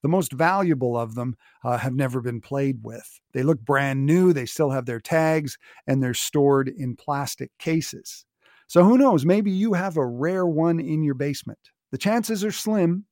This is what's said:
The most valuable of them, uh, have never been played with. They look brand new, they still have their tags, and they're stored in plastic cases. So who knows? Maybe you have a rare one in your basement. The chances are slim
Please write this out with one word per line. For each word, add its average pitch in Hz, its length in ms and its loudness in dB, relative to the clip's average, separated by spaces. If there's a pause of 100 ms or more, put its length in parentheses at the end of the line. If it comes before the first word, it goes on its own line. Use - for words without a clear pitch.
The 143 80 -2
most 170 240 0
valuable 156 640 0
of 113 160 -6
them, 123 220 -6 (280)
uh, 123 140 -2
have 127 160 -4
never 131 260 -2
been 120 220 -8
played 135 400 -4
with. 113 380 -18 (120)
They 127 100 -4
look 147 180 0
brand 135 440 0
new, 175 300 6
they 127 100 -2
still 147 260 -2
have 131 140 -2
their 117 160 -6
tags, 160 560 0 (300)
and 135 160 2
they're 123 100 0
stored 139 560 2
in 123 260 -8
plastic 139 640 -8
cases. - 680 -6 (400)
So 175 180 6
who 240 140 8
knows? 208 260 4
Maybe 202 260 2
you 196 220 0
have 180 240 -2
a 135 100 0
rare 160 380 -2
one 165 340 0
in 156 240 -2
your 143 120 0
basement. 135 560 -8 (200)
The 127 80 -8
chances 214 460 -2
are 214 80 -4
slim 196 600 -2